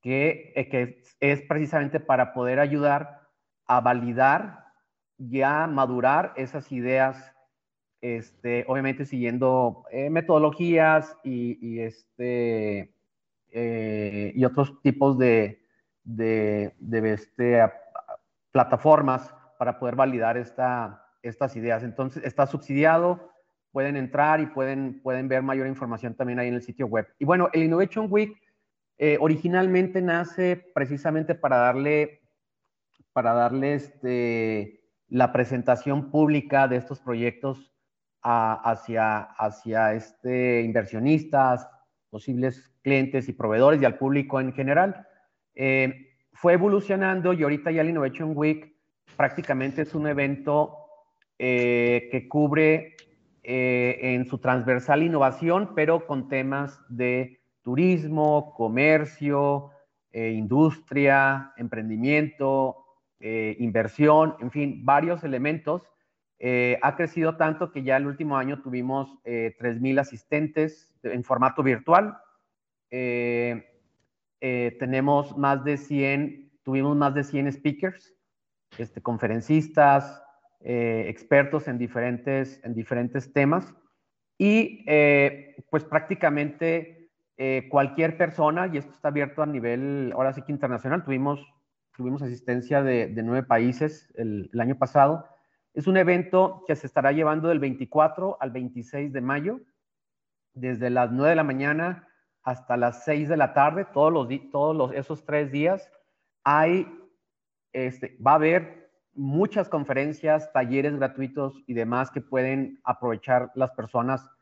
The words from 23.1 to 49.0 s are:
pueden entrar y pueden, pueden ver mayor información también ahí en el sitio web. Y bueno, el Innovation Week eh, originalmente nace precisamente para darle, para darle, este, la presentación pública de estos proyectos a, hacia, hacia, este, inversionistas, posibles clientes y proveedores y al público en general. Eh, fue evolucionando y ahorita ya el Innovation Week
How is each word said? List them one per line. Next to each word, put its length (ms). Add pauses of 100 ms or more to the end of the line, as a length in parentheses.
pueden 240
entrar 420
y 60
pueden, 580
pueden 240
ver 160
mayor 240
información 480
también 240
ahí 80
en 60
el 80
sitio 260
web. 180 (140)
Y 60
bueno, 260
el 120
Innovation 460
Week 320 (600)
eh, 200
originalmente 800
nace 560 (180)
precisamente 580
para 220
darle, 680 (920)
para 200
darle, 420
este, 1080 (240)
la 240
presentación 800
pública 560
de 80
estos 240
proyectos 760 (480)
a, 480
hacia, 520
hacia, 720
este, 720
inversionistas, 1040 (420)
posibles 720
clientes 480
y 40
proveedores 480
y 40
al 120
público 440
en 100
general. 560 (480)
Eh, 600 (160)
fue 200
evolucionando 800
y 120
ahorita 280
ya 100
el 80
Innovation 460
Week 400 (400)